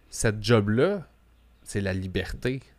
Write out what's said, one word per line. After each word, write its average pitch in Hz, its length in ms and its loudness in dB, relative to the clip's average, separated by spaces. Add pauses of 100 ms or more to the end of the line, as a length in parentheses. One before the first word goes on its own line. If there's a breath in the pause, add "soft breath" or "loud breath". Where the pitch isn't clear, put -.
cette 107 340 -2
job-là, 120 640 4 (560)
c'est - 200 -6
la 95 100 -2
liberté. 95 680 -4 (160)